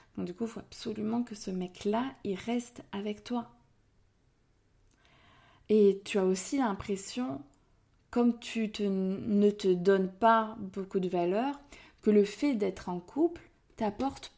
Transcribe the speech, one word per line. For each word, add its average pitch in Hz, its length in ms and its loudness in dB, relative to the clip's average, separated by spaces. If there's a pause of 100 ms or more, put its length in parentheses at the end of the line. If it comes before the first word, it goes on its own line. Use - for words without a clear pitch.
(180)
Donc 190 80 -4
du 175 80 -8
coup, 233 120 -6
il 220 40 -4
faut - 100 -14
absolument 220 640 -6
que 226 120 -12
ce - 160 -10
mec-là, 196 540 -2 (180)
il 196 120 -4
reste 240 560 -6
avec 208 320 -8
toi. 240 280 -6 (2250)
Et 202 340 6
tu - 140 -2
as 190 80 2
aussi 190 320 -2
l'impression, 247 840 -4 (680)
comme 240 300 2
tu 220 320 -6
te, 214 120 -6
ne 202 680 2
te 196 200 0
donnes 185 400 4
pas 226 480 2
beaucoup 190 400 -6
de 185 80 -2
valeur, 190 520 -2 (420)
que - 80 2
le 208 140 8
fait 269 320 0
d'être 190 340 -4
en 180 100 -4
couple 330 420 -2 (340)
t'apporte 233 640 -4